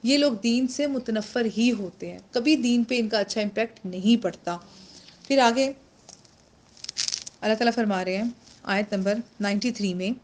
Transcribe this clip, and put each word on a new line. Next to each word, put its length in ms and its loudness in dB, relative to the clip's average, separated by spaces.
ये 120 4
लोग 240 2
दीन 260 2
से 200 -2
मुतनफ़र 600 -2
ही 220 2
होते 380 -4
हैं, 140 -14
कभी 220 4
दीन 280 2
पे 120 -2
इनका 220 0
अच्छा 220 -2
impact 460 -4
नहीं 300 4
पड़ता। 440 -4
फिर 120 4
आगे 260 4
अल्लाह 120 2
ताला 160 2
फरमा 320 -2
रहे 140 -4
हैं 180 -4
आयत 280 0
नंबर 280 0
नाइंटी 320 0
थ्री 220 -2
में। 280 -4